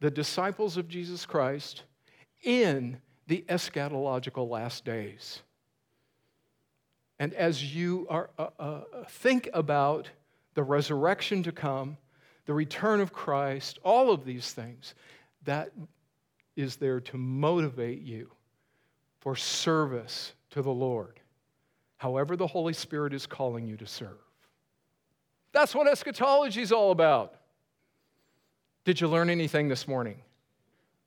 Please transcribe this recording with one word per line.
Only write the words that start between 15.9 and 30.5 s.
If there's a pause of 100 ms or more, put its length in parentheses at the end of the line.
is
there
to
motivate
you (880)
for
service (160)
to
the
Lord, (760)
however
the
Holy
Spirit
is
calling
you
to
serve. (1300)
That's
what
eschatology
is
all
about. (1500)
Did
you
learn
anything
this
morning? (840)